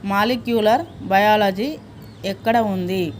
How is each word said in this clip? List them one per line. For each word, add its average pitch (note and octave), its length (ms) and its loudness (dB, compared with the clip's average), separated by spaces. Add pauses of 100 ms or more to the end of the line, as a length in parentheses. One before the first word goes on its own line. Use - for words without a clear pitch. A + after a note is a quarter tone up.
(120)
Molecular A3+ 720 2 (240)
Biology G#3 680 2 (460)
ఎక్కడ A3+ 320 -2
ఉంది? F#3 640 -2